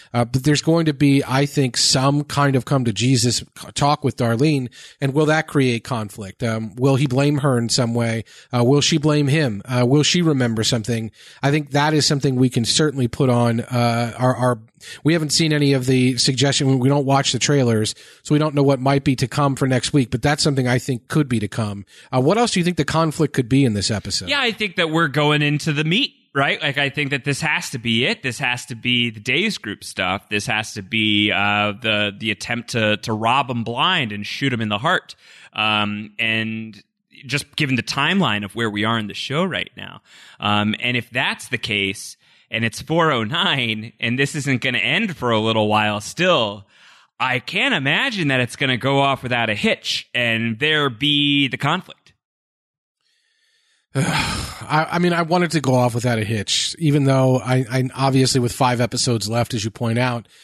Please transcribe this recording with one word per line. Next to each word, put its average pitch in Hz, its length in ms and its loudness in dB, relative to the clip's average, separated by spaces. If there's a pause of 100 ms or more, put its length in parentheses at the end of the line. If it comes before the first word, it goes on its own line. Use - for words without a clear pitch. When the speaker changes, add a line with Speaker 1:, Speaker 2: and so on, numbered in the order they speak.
(140)
Speaker 1:
Uh, 120 100 2
but 127 200 -2
there's 147 180 4
going 165 240 2
to 147 80 0
be, 139 340 4
I 135 160 2
think, 139 320 0
some 143 480 2
kind 143 320 2
of 120 80 0
come 131 220 0
to 113 80 0
Jesus 120 500 2 (140)
c-, - 160 -18
talk 143 280 0
with 127 140 -2
Darlene. 127 540 0 (280)
And 135 140 -2
will 151 140 2
that 156 220 0
create 127 360 0
conflict? 107 580 -8
Um, 113 340 -4
will 135 200 4
he 147 100 2
blame 143 340 2
her 135 180 2
in 117 100 0
some 117 240 0
way? 117 320 -2 (260)
Uh, 120 140 2
will 139 160 4
she 160 160 2
blame 147 320 2
him? 131 380 0
Uh, 123 200 0
will 139 180 4
she - 180 0
remember 123 420 2
something? 113 460 -2 (320)
I 139 80 2
think 143 220 -2
that 147 200 2
is 147 140 2
something 139 300 0
we 127 120 4
can 120 160 0
certainly 139 440 0
put 135 200 0
on, 120 320 2
uh, 117 580 -2
our, 127 160 2
our, 123 280 0 (420)
we 151 80 4
haven't 156 180 0
seen 160 220 2
any 147 220 4
of 127 120 0
the 127 300 4
suggestion. 135 460 2 (180)
We 127 80 4
don't 143 180 2
watch 139 240 2
the 123 80 -2
trailers, 117 560 2 (300)
so 147 100 0
we 147 60 4
don't 151 140 0
know 143 100 4
what 139 160 4
might 139 240 2
be 139 120 2
to 120 120 -2
come 139 260 0
for 135 140 0
next 127 240 0
week, 135 180 2
but 120 120 -4
that's 147 200 0
something 131 240 0
I 123 120 2
think 123 280 -6
could 147 220 0
be 120 100 0
to 104 80 -4
come. 101 380 -6 (280)
Uh, 127 80 2
what 160 160 4
else 233 160 2
do 185 80 0
you 165 40 2
think 175 120 0
the 147 80 0
conflict 160 480 0
could 120 160 -2
be 135 160 4
in 113 100 2
this 104 180 -2
episode? - 360 -6
Speaker 2:
Yeah, 285 120 0
I 240 100 0
think 208 260 -6
that 170 140 0
we're 165 160 2
going 147 360 2
into 147 300 0
the 151 120 0
meat, 196 300 0 (200)
right? 143 260 0
Like, 143 180 -2
I 139 100 0
think 139 220 -4
that 139 140 -4
this 139 160 -2
has 156 300 -2
to 135 80 -8
be 113 280 0
it. 226 180 -4
This 135 160 -6
has 123 260 -4
to 123 100 -10
be 120 340 0
the 110 100 -14
Days 147 360 -2
Group - 280 -10
stuff. - 440 -4
This 104 180 -4
has 110 280 -4
to 104 80 -10
be, 107 480 2
uh, 104 500 0
the, 104 380 -2
the 110 140 -4
attempt 117 380 -8
to, 107 280 0
to - 140 -6
rob 120 380 0
'em 120 120 -4
blind 131 480 -2
and 104 160 -8
shoot 139 260 -4
'em 113 80 -4
in 107 80 -4
the 104 100 -2
heart. 165 360 -2 (380)
Um, 107 640 -2
and 110 640 -4 (440)
just 139 300 -6
given 131 220 0
the 113 80 0
timeline 139 600 0
of 101 120 -10
where 113 140 -2
we 104 140 -2
are 113 140 0
in 107 80 -4
the 98 80 -10
show 151 300 -4
right 131 320 -6
now. - 260 -16 (380)
Um, 104 400 0
and 123 160 -2
if 113 140 -6
that's 147 380 -4
the 127 100 -6
case, 98 580 -4 (380)
and 113 120 -2
it's - 160 -6
four 160 280 2
oh 117 140 0
nine, 120 720 -4
and 123 200 -2
this 139 160 0
isn't 135 260 -2
gonna 127 160 -2
end 151 400 -2
for 120 140 -2
a 110 100 2
little 110 280 2
while 107 340 0
still, 117 640 -2 (520)
I 127 200 0
can't 240 340 -2
imagine 180 560 0
that 131 120 2
it's 123 160 -4
gonna 131 200 0
go 139 240 0
off 139 220 0
without 117 260 -2
a 107 60 0
hitch - 580 -2
and 113 460 0
there 147 320 2
be 143 580 2
the 127 80 -6
conflict. - 640 -6
Speaker 1:
<sighs> - 1800 -20
I, - 960 -2
I 175 60 -2
mean, 175 140 2
I 170 100 0
wanted 170 300 0
to 165 80 2
go 127 140 2
off 123 200 2
without 117 240 0
a 107 60 -2
hitch, - 540 -4
even 147 260 2
though 131 340 4
I, 127 320 0
I 127 240 -2
obviously 135 460 2
with 120 120 -2
five 123 280 0
episodes 117 480 -2
left, 117 260 -2
as 107 100 -4
you 110 60 -2
point 113 280 -2
out, 120 300 -2 (160)